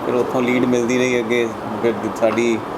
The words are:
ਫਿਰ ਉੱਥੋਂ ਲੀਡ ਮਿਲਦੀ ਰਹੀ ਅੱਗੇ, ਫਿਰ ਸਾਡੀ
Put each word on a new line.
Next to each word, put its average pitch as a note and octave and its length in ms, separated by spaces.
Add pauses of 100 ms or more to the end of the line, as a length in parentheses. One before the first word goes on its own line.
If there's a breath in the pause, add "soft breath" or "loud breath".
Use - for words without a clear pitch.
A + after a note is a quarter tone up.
ਫਿਰ A#2+ 100
ਉੱਥੋਂ B2 260
ਲੀਡ B2 240
ਮਿਲਦੀ B2 320
ਰਹੀ B2 220
ਅੱਗੇ, A#2 300 (320)
ਫਿਰ A2+ 120 (260)
ਸਾਡੀ A2+ 400 (180)